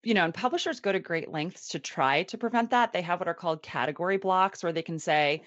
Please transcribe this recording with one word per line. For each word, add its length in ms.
you 120
know, 100
and 80
publishers 460
go 120
to 80
great 300
lengths 400
to 100
try 440
to 140
prevent 340
that. 200
They 120
have 160
what 80
are 80
called 260
category 560
blocks, 460
where 100
they 80
can 160
say, 500